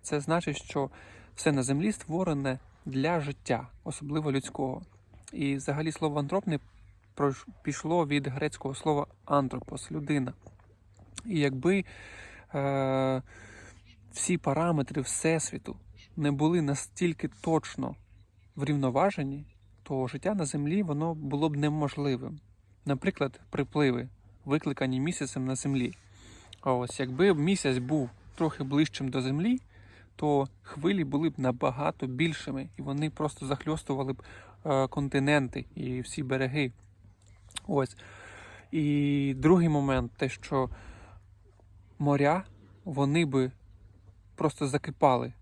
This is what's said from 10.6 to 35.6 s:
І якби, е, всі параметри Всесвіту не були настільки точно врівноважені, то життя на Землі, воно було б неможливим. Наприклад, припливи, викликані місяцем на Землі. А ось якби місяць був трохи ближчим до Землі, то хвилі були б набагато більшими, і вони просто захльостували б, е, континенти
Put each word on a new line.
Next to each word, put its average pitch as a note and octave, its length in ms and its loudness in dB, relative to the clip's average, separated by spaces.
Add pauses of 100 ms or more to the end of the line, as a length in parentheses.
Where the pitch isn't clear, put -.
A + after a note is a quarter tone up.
І G3 140 0
якби, C#3+ 460 2 (720)
е, C3+ 680 2 (880)
всі - 260 0
параметри D3 640 0
Всесвіту - 760 -2 (380)
не C#3+ 160 2
були D#3 300 4
настільки D#3 680 -2
точно - 680 -2 (600)
врівноважені, C#3 880 0 (380)
то C3 240 -2
життя F3+ 260 -2
на F#3 120 0
Землі, D3+ 380 0
воно D#3+ 320 -2
було D3 340 0
б D3 80 -2
неможливим. C#3+ 840 -2 (500)
Наприклад, C#3 500 -2 (100)
припливи, C3 600 0 (360)
викликані C3+ 540 0
місяцем C3+ 460 -2
на C3 100 -2
Землі. C3+ 380 0 (680)
А C3+ 120 2
ось B2 260 -2
якби C#3 340 4
місяць D3+ 440 2
був B2+ 320 0 (260)
трохи D#3 280 0
ближчим C#3 460 2
до C3 120 0
Землі, D#3+ 400 2 (540)
то C#3+ 320 2 (140)
хвилі F3 420 0
були C#3+ 260 2
б D3 100 -2
набагато C3 680 0
більшими, C3+ 720 -2
і - 40 -10
вони C#3+ 280 -2
просто D3+ 360 -4
захльостували C#3 680 -2
б, - 100 -10 (420)
е, C3+ 220 2
континенти C#3 800 0 (100)